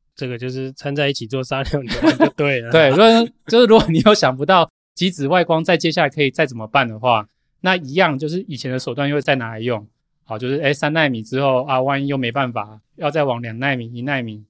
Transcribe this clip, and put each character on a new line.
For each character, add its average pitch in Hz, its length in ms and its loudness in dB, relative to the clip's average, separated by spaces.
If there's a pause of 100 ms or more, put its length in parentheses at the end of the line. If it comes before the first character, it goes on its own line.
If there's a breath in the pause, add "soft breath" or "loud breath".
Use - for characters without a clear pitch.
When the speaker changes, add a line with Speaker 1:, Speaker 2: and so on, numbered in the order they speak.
(160)
Speaker 1:
这 135 100 -10
个 123 120 -8
就 123 100 -8
是 131 240 -8
掺 143 240 -8
在 143 140 0
一 - 20 -2
起 120 140 -8
做 131 180 -4
撒 135 200 -4
尿 143 180 -4
牛 120 100 -8 (100)
丸 302 140 4
就 - 140 2
对 139 320 -2
了。 117 80 -10
Speaker 2:
<laughs> - 20 -4
对， 156 160 6
如 135 80 4
果， 226 320 6 (180)
就 226 140 4
是 247 60 8
如 220 120 8
果 - 120 4
你 160 160 2
又 208 80 8
想 135 200 0
不 139 120 -6
到 175 200 4 (280)
极 185 160 -2
紫 147 180 -6
外 175 160 2
光 165 180 0
再 170 140 2
接 160 160 -2
下 175 100 0
来 147 60 2
可 147 140 -4
以 131 80 2
再 156 160 -2
怎 127 100 -10
么 113 100 -12
办 131 220 0
的 110 100 -10
话， 110 300 0 (320)
那 185 160 0
一 139 160 -8
样 165 260 2
就 151 100 -6
是 175 200 -4
以 147 80 -10
前 127 160 -8
的 131 60 -4
手 123 160 -8
段 143 140 -2
又 147 120 -2
再 143 140 0
拿 120 160 -6
来 113 100 -12
用。 113 260 -4 (380)
好， 110 140 -10
就 123 100 -6
是， 135 80 -2
诶， 143 160 0
三 147 200 -2
奈 156 160 2
米 117 140 -4
之 127 180 -4
后 131 240 2
啊， 131 180 0
万 139 200 -2
一 139 40 -4
又 139 100 -4
没 120 160 -4
办 131 180 -2
法， 107 300 -10 (160)
要 151 140 -4
再 151 140 -2
往 120 180 -4
两 113 160 -10
奈 135 180 -2
米、 117 160 -10
一 120 80 -12
奈 131 220 -4
米， 107 280 -12